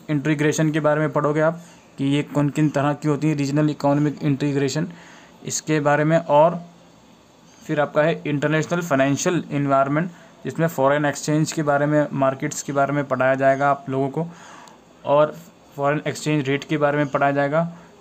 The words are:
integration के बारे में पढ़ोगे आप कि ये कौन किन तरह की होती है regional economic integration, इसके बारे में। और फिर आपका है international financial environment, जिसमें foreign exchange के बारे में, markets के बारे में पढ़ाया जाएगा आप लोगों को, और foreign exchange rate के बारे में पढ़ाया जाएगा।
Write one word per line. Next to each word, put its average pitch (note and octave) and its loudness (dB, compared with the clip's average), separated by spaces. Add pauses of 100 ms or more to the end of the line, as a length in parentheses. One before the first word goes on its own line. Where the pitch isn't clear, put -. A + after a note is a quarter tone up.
integration D3+ 0
के D#3 0
बारे D3 2
में D3+ 0
पढ़ोगे D3 0
आप E3+ 0 (360)
कि C#3 -2
ये C#3+ 2
कौन D3 0
किन D3+ 0
तरह C#3+ 0
की C#3+ -6
होती D3 0
है D#3 0
regional C#3+ 0
economic C#3+ 0
integration, C#3+ 0 (580)
इसके - -4
बारे D3 2
में। D#3+ 4
और E3 4 (1040)
फिर D3+ 0
आपका C#3+ 0
है E3 0
international D3+ -2
financial C#3+ 0
environment, C#3+ 0 (340)
जिसमें D3 -2
foreign C#3+ 2
exchange D3+ -2
के E3 -4
बारे C#3+ 2
में, D3 2
markets C3+ -2
के C3+ -8
बारे C#3 0
में C#3+ -2
पढ़ाया C3 2
जाएगा C3+ 2
आप C#3 -4
लोगों C3+ -2
को, D#3 -4 (800)
और D3 2 (380)
foreign C#3+ 0
exchange D3 -2
rate C#3 -2
के D#3 -2
बारे C#3+ 0
में D3 0
पढ़ाया C#3+ 0
जाएगा। C#3+ -2 (240)